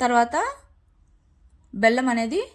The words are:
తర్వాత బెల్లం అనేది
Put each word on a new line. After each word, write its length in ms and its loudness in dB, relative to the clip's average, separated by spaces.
తర్వాత 340 2
బెల్లం 300 2
అనేది 280 -2